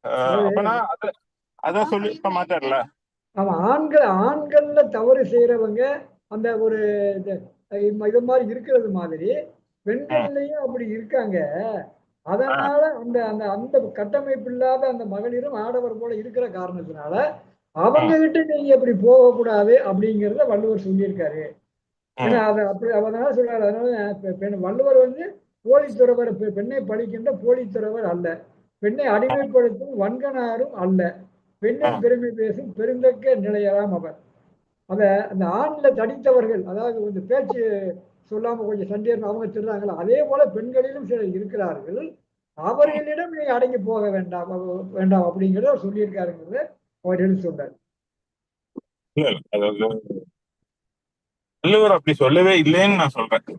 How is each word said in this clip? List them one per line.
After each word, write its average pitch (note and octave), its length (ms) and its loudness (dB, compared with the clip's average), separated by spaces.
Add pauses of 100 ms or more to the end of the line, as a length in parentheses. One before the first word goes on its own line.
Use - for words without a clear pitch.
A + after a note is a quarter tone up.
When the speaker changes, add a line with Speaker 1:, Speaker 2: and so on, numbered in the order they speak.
Speaker 1:
ஆ, - 20 -6
Speaker 2:
அதாவது B2+ 400 0
Speaker 1:
அப்பனா G#3+ 300 0
அத, - 320 -4 (520)
அதான் G3 280 0
சொல்லிருக்க G3+ 380 -4
மாட்டார்ல. E3+ 540 -2 (520)
Speaker 2:
ஆமா, G3 140 -2
ஆண்கள், C#4 580 2
ஆண்கள்ல D4 840 2
தவறு B3 340 4
செய்யறவங்க A#3+ 840 0 (200)
அந்த A3 300 -4
ஒரு A3 200 0 (400)
இது, F#3+ 240 -8 (680)
இது A#3 140 4
மாதிரி B3 280 0
இருக்கிறது A#3+ 400 0
மாதிரி, F3 460 -4 (500)
பெண்கள்லயும் C#4+ 800 -4
அப்படி A#3+ 220 -6
இருக்காங்க. A3 500 -4 (840)
அதனால C4+ 720 0
Speaker 1:
ஆ. B3+ 40 -8
Speaker 2:
அந்த, A#3+ 280 -4
அந்த, G#3+ 260 -6
அந்த A#3 420 0
கட்டமைப்பு B3+ 580 -4
இல்லாத C4 360 0
அந்த A#3 180 -4
மகளிரும் A#3+ 480 -6
ஆடவர் A#3 440 -4
போல A#3 180 -6
இருக்கிற A#3 340 -4
காரணத்தினால, F3+ 840 -6 (380)
அவங்க D4+ 440 4
Speaker 1:
ஆ. D#4 40 4
Speaker 2:
கிட்ட D#4+ 240 2
நீங்க C#4+ 300 2
எப்படி B3 180 4 (120)
போகக்கூடாது A#3+ 840 8
அப்படிங்கிறத G#3 640 0
வள்ளுவர் G#3+ 400 0
சொல்லியிருக்காரு. F3 560 -2 (760)
Speaker 1:
ஆ. - 60 -2
Speaker 2:
ஏன்னா, A#3 120 2
அதை G#3+ 280 2
அப்படி, G3 260 -4
அதனால A3 400 0
சொல்றாரு. A#3 300 0
அதனால G#3 600 -2
பெ-, F#3 100 -4
பெண், G3 260 -6
வள்ளுவர் B3+ 380 2
வந்து C4+ 440 2 (200)
போலி C4+ 320 4
துறவரை, A#3+ 460 4
பெ-, G#3 120 -4
பெண்ணை A3+ 260 -4
பழிக்கின்ற A3+ 540 -4 (120)
போலி B3 180 2
துறவர் G#3+ 420 -6
அல்ல, E3+ 400 -4 (360)
பெண்ணை B3+ 280 0
அடிமைப்படுத்தும் B3 920 0
வன்கணாரும் B3 720 -4
அல்ல, F#3 480 0 (400)
பெண்ணின் A#3 240 -2
Speaker 1:
ஆ. A#3 160 0
Speaker 2:
பெருமை A#3+ 360 0
பேசும் A3 420 -6
பெருந்தக்க B3+ 580 0
நிலையலாம் G3+ 580 0
அவர். D#3+ 260 -8 (640)
அத G3 420 2
அந்த F#3+ 180 -2
ஆண்ல C#4+ 380 -2
தடித்தவர்கள், A3+ 800 2
அதாவது, A3 380 -6
இந்த G3+ 180 -6
பேச்சு G3+ 760 -2 (340)
சொல்லாம A3+ 360 -6
கொஞ்சம் G3+ 220 -4
சண்டை G#3+ 320 -2
அவங்க G#3+ 280 -6
திடுறாங்களா, G#3 480 -6
அதே A3+ 280 2
போல C#4 220 4
பெண்களிலும் B3+ 600 -4
சிலர் A3 200 -2
இருக்கிறார்கள். F#3+ 880 -6 (380)
அவர்களிடம் D4+ 800 0
நீ D4+ 140 -8
அடங்கி B3+ 320 0
போக G#3 320 -2
வேண்டாம், F3+ 420 -6
அவ-, F#3 400 -8
வேண்டாம் F#3+ 300 4
அப்படிங்கிறத F#3+ 440 0
அவர் C#4 200 0
சொல்லியிருக்காருங்கிறத G3 880 -6 (260)
அவர் F3+ 180 -2
எடுத்து F#3 320 0
சொல்றாரு. C#3+ 240 -12 (1400)
Speaker 1:
இல்ல, D3 160 0
இல்ல, G#2 100 -4 (100)
அதாவது, G3+ 760 -4 (1400)
வள்ளுவர் G#3 300 6
அப்படி D#3 260 2
சொல்லவே F3 440 6
இல்லைன்னு F#3 340 4
நான் D#3 140 2
சொல்றேன். A2+ 320 -2 (180)